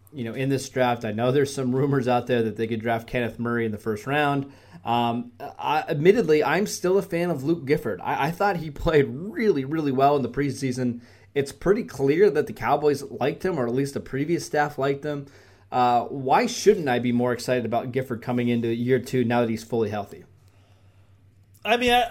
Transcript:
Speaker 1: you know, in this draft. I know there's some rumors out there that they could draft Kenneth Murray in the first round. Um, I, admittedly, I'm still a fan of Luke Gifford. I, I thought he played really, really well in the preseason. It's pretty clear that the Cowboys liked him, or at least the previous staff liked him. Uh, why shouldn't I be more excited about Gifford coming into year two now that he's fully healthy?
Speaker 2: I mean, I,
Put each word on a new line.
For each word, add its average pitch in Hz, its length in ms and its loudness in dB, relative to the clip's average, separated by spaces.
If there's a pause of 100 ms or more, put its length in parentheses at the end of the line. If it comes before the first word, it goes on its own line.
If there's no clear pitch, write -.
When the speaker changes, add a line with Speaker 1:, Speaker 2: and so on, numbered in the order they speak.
(120)
Speaker 1:
you 131 140 -8
know, 113 80 -8
in 135 160 -4
this 135 180 -2
draft. 120 380 0
I 107 80 -4
know 120 180 0
there's 139 220 2
some 127 200 -2
rumors 135 340 0
out 123 200 2
there 120 160 2
that 107 140 -4
they 113 100 -4
could 113 140 -4
draft 117 260 -2
Kenneth 120 320 -4
Murray 117 260 -2
in 110 60 -2
the 104 60 -8
first 107 280 -6
round. 139 460 -2 (320)
Um, 120 560 -2
I, 143 480 -4
admittedly, 156 560 4
I'm 175 240 2
still 180 300 0
a 196 40 2
fan 175 300 -2
of 135 120 -4
Luke 147 220 -2
Gifford. 123 360 -2
I, 139 260 -2
I 165 40 -2
thought 196 260 0
he 156 120 -8
played 147 400 2
really, 180 560 0
really 147 260 -2
well 135 240 6
in 139 60 2
the 120 80 -2
preseason. 127 720 -2 (320)
It's 139 180 -2
pretty 208 320 0
clear 156 460 2
that 151 180 0
the 110 60 -10
Cowboys 135 480 0
liked 123 420 -4
him, 180 140 -2
or 123 80 -2
at 117 80 -4
least 135 200 -2
the - 60 -4
previous 147 460 -4
staff 147 320 -2
liked 139 260 -2
him. 147 220 -6 (460)
Uh, 123 320 4
why 143 420 2
shouldn't 196 420 4
I 123 120 2
be 123 120 0
more 120 220 2
excited 123 320 -2
about 117 260 -2
Gifford 127 300 -4
coming 123 260 -2
into 117 260 0
year 120 260 2
two 127 260 -2
now 120 160 2
that 117 80 0
he's 113 140 -4
fully 113 260 -2
healthy? 101 340 -8 (1400)
Speaker 2:
I 220 120 4
mean, 240 140 4
I, 240 200 6